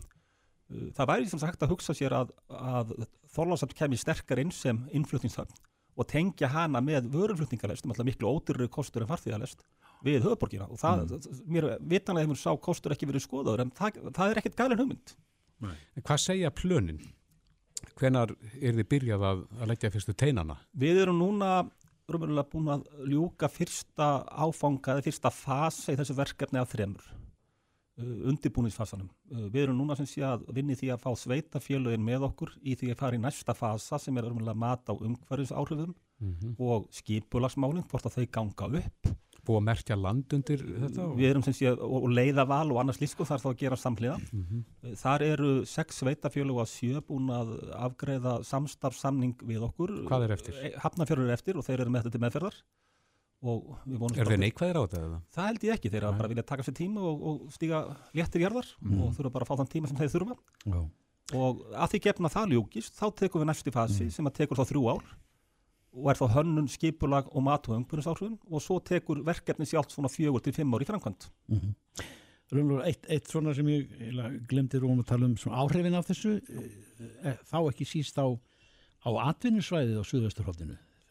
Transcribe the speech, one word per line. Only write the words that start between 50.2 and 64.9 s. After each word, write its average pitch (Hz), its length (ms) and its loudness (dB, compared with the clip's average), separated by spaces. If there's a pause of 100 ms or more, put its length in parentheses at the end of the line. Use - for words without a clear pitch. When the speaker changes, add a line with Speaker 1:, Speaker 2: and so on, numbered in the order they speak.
Speaker 2:
er 107 80 2
eftir? - 240 -4
Speaker 1:
E, 135 240 -8
Hafnarfjörður 143 480 0
er 120 80 2
eftir 190 220 -2
og 127 100 -6
þeir 127 140 0
eru 120 100 0
með 120 140 2
þetta 117 60 -2
til 117 120 -2
meðferðar. 151 320 -2 (880)
Og 117 240 -2 (180)
við 131 140 -6
vonumst 117 180 0
Speaker 2:
Eru 117 80 4
þeir 104 60 4
Speaker 1:
bara 98 140 6
Speaker 2:
neikvæðir 170 340 0
á - 80 2
þetta, 85 160 -6
eða? 80 160 -6 (160)
Speaker 1:
Það 185 160 -2
held 214 160 -4
ég 220 80 2
ekki, - 160 -4
þeir 107 160 0
hafa 101 80 2
Speaker 2:
Nei. 107 80 0
Speaker 1:
bara 110 80 -2
viljað 117 160 -2
taka 135 160 -4
sér 131 160 -6
tíma 196 240 -4
og, 156 180 -2
og 151 300 -4
stíga 160 300 -2 (340)
léttir 170 260 0
jarðar 226 300 0 (100)
Speaker 3:
Mhm. 98 220 2
Speaker 1:
og 123 100 2
þurfa 131 200 -2
bara 127 120 -2
að - 60 -6
fá 135 80 2
þann 135 160 -2
tíma 156 120 -2
sem 135 100 -4
þeir 143 180 0
þurfa. 196 220 0 (280)
Speaker 3:
Já. 87 160 0 (540)
Speaker 1:
Og 127 260 0 (140)
að 156 160 0
því 208 100 0
gefna 185 300 2
það 196 240 2
ljúkist, 117 400 -2
þá 208 100 -2 (100)
tekum 180 280 2
við 156 80 2
næstu 143 200 -4
fasi 113 340 0
Speaker 2:
Mhm. 85 60 -2
Speaker 1:
sem 156 140 -4
að 135 80 0
tekur 139 240 0
þá 131 140 4
þrjú 131 180 4
ár 165 140 0 (920)